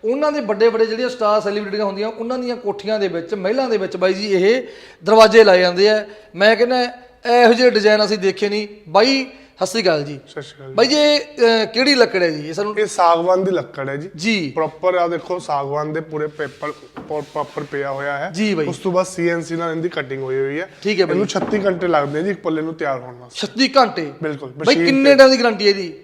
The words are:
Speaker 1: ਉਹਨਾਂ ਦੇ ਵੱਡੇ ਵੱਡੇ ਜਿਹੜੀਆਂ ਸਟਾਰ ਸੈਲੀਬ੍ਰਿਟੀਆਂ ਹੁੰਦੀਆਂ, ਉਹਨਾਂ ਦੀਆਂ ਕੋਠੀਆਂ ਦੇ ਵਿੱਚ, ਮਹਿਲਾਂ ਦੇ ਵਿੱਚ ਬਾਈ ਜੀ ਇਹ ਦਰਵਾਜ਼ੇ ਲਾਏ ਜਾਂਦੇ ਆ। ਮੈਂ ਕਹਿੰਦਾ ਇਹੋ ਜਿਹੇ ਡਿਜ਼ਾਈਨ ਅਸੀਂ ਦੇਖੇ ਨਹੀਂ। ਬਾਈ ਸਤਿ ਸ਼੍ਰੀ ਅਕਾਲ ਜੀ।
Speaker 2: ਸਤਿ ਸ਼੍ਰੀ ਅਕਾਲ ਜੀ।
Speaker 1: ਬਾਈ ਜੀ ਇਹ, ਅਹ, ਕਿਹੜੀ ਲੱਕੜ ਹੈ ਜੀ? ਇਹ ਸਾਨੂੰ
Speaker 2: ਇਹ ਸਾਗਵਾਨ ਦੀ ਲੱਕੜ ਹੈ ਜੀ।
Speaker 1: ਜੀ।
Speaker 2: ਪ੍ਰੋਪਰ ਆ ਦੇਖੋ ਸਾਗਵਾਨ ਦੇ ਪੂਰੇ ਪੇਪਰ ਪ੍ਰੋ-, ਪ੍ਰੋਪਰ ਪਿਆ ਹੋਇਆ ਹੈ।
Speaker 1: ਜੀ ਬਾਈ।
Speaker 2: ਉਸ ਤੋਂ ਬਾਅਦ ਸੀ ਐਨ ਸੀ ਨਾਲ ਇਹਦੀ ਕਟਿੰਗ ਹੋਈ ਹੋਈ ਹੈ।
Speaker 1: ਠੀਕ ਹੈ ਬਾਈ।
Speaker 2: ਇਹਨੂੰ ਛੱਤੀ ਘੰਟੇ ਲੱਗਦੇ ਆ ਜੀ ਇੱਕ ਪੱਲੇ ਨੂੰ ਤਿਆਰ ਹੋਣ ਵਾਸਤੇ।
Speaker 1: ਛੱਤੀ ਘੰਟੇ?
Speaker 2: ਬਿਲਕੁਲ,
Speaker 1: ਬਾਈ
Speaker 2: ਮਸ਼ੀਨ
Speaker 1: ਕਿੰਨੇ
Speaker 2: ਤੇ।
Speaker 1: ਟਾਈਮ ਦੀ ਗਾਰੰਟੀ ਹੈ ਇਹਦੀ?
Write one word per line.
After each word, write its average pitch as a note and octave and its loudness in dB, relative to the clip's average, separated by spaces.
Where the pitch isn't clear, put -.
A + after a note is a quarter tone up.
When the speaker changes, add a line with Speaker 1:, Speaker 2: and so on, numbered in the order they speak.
Speaker 1:
ਉਹਨਾਂ C#4+ 0
ਦੇ D4 -4
ਵੱਡੇ G#3+ 2
ਵੱਡੇ A3+ 2
ਜਿਹੜੀਆਂ A3+ -4
ਸਟਾਰ G#3+ 0
ਸੈਲੀਬ੍ਰਿਟੀਆਂ G#3 -4
ਹੁੰਦੀਆਂ, G3 -4
ਉਹਨਾਂ A#3 -8
ਦੀਆਂ B3 -6
ਕੋਠੀਆਂ G3+ -4
ਦੇ G3 0
ਵਿੱਚ, E3+ -6
ਮਹਿਲਾਂ A#3 -2
ਦੇ A3 0
ਵਿੱਚ F#3 -4
ਬਾਈ F#3 2
ਜੀ G3 -6
ਇਹ G3+ 2
ਦਰਵਾਜ਼ੇ A3 8
ਲਾਏ F#3 6
ਜਾਂਦੇ F3+ 4
ਆ। G#3+ 0
ਮੈਂ G#3 4
ਕਹਿੰਦਾ B3 0
ਇਹੋ A#3 8
ਜਿਹੇ A3+ 4
ਡਿਜ਼ਾਈਨ G#3+ 4
ਅਸੀਂ G#3 -2
ਦੇਖੇ F#3+ -2
ਨਹੀਂ। G#3 -4
ਬਾਈ B3+ 2
ਸਤਿ F#3+ -4
ਸ਼੍ਰੀ A3+ -4
ਅਕਾਲ D#3+ 2
ਜੀ। C#3+ -12
Speaker 2:
ਸਤਿ - -14
ਸ਼੍ਰੀ - -18
ਅਕਾਲ C3+ -18
ਜੀ। C3 -14
Speaker 1:
ਬਾਈ A3+ 4
ਜੀ C#4 0
ਇਹ, D4 4
ਅਹ, A3+ 0
ਕਿਹੜੀ C4 0
ਲੱਕੜ G3 2
ਹੈ E3+ 2
ਜੀ? D3+ -8
ਇਹ E3 -8
ਸਾਨੂੰ G#3 -4
Speaker 2:
ਇਹ G#3+ 0
ਸਾਗਵਾਨ F3+ 2
ਦੀ F#3+ -2
ਲੱਕੜ C#3 -6
ਹੈ C#3 -6
ਜੀ। D#3 -10
Speaker 1:
ਜੀ। E3+ -4
Speaker 2:
ਪ੍ਰੋਪਰ E3 -2
ਆ F3 0
ਦੇਖੋ E3+ -6
ਸਾਗਵਾਨ D3 -6
ਦੇ D#3+ -6
ਪੂਰੇ D3+ -8
ਪੇਪਰ D3 -10
ਪ੍ਰੋ-, - -12
ਪ੍ਰੋਪਰ D3 -8
ਪਿਆ C#3 -8
ਹੋਇਆ C#3 -6
ਹੈ। D#3+ -8
Speaker 1:
ਜੀ G3 -2
ਬਾਈ। D#3 -2
Speaker 2:
ਉਸ - -8
ਤੋਂ F#3+ -4
ਬਾਅਦ F3+ 0
ਸੀ E3+ -4
ਐਨ E3+ -2
ਸੀ E3 -8
ਨਾਲ E3 -4
ਇਹਦੀ E3 -4
ਕਟਿੰਗ C3+ -8
ਹੋਈ C3 -4
ਹੋਈ C#3 -4
ਹੈ। F#3 -10
Speaker 1:
ਠੀਕ G3 -2
ਹੈ F3+ 4
ਬਾਈ। E3+ -2
Speaker 2:
ਇਹਨੂੰ F#3+ 0
ਛੱਤੀ G3 -4
ਘੰਟੇ F3+ -2
ਲੱਗਦੇ D3 0
ਆ - -4
ਜੀ F#3+ -4
ਇੱਕ F#3+ -8
ਪੱਲੇ D#3+ -4
ਨੂੰ D#3+ -8
ਤਿਆਰ C#3+ -6
ਹੋਣ B2 -16
ਵਾਸਤੇ। B2 -12
Speaker 1:
ਛੱਤੀ C4 -2
ਘੰਟੇ? F3 0
Speaker 2:
ਬਿਲਕੁਲ, C#3+ -8
Speaker 1:
ਬਾਈ D#3 0
Speaker 2:
ਮਸ਼ੀਨ E4 0
Speaker 1:
ਕਿੰਨੇ C4+ 4
Speaker 2:
ਤੇ। C#4 8
Speaker 1:
ਟਾਈਮ C4 8
ਦੀ A#3+ 2
ਗਾਰੰਟੀ G#3 0
ਹੈ G3+ 6
ਇਹਦੀ? F#3+ -2